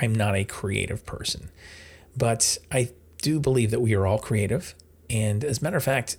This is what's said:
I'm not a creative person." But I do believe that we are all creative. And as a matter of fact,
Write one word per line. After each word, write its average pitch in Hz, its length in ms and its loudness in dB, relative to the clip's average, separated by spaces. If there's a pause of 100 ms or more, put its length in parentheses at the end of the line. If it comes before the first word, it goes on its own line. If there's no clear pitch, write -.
I'm 113 120 2
not 104 220 2
a 98 80 2
creative 98 640 -4
person." - 440 -8 (680)
But 117 400 2 (120)
I 123 220 0 (300)
do 156 180 0
believe 127 320 2
that 120 80 0
we 110 140 2
are 98 120 4
all 92 140 2
creative. 107 560 -2 (340)
And 107 360 0
as 135 140 -2
a - 40 -2
matter 165 140 -2
of 139 60 0
fact, 135 360 0